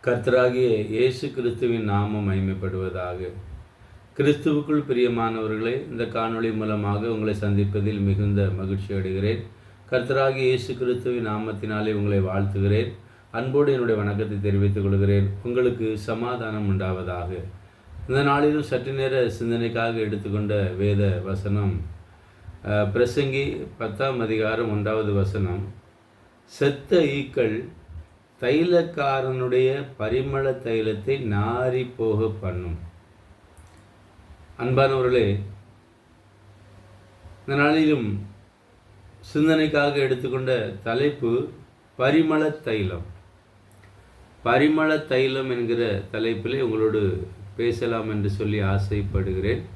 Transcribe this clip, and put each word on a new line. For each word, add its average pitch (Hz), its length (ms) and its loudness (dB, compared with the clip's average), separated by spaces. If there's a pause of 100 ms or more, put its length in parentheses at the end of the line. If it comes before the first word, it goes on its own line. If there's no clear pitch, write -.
கர்த்தராகிய 123 840 4
இயேசு 127 440 0
கிறிஸ்துவின் 120 520 0
நாமம் 104 460 0
மகிமைப்படுவதாக. 92 880 -2 (960)
கிறிஸ்துவுக்குள் 147 720 2
பிரியமானவர்களே, 113 1000 0
இந்த 120 140 -4
காணொளி 113 520 -2
மூலமாக 107 560 -2
உங்களை 107 220 -2
சந்திப்பதில் 101 680 0
மிகுந்த 101 580 2
மகிழ்ச்சி 98 360 -4
அடைகிறேன். 95 500 -2 (460)
கர்த்தராகிய 135 480 2
இயேசு 127 400 0
கிறிஸ்துவின் 123 500 -2
நாமத்தினாலே 107 680 -2
உங்களை 101 280 2
வாழ்த்துகிறேன். 98 680 2 (400)
அன்போடு 139 420 2
என்னுடைய 117 280 2
வணக்கத்தை 101 400 -2
தெரிவித்துக் 101 420 2
கொள்கிறேன். 98 460 4 (140)
உங்களுக்கு 120 540 0
சமாதானம் 110 720 -2
உண்டாவதாக. 92 600 -2 (800)
இந்த 135 160 2
நாளிலும் 147 400 2
சற்று 131 300 -4
நேர 131 360 0
சிந்தனைக்காக 117 640 -2
எடுத்துக்கொண்ட 104 680 -2 (140)
வேத 101 460 2
வசனம், 95 580 -2 (840)
அஹ், 104 260 0
பிரசங்கி 135 760 0 (100)
பத்தாம் 120 420 -4
அதிகாரம் 110 520 0
ஒன்றாவது 104 420 0
வசனம், 95 500 -2 (840)
"செத்த 147 600 2
ஈக்கள் 131 720 -2 (640)
தைலக்காரனுடைய 135 1400 2 (140)
பரிமள 135 600 0
தைலத்தை 113 600 -2
நாறி 123 640 0 (140)
போக 110 300 0 (140)
பண்ணும்." 90 360 -6 (1800)
அன்பானவர்களே, 127 680 4 (2000)
இந்த 139 240 0
நாளிலும் 147 560 4 (1120)
சிந்தனைக்காக 151 640 4
எடுத்துக்கொண்ட 127 760 0 (100)
தலைப்பு 127 680 0 (480)
பரிமள 151 640 2
தைலம். 92 440 -2 (1400)
பரிமள 151 600 4
தைலம் 131 440 0
என்கிற 117 520 0 (100)
தலைப்பிலே 113 500 -2
உங்களோடு 110 680 0 (280)
பேசலாம் 117 540 -2
என்று 104 200 -2
சொல்லி 104 320 -2
ஆசைப்படுகிறேன். 98 1000 0 (140)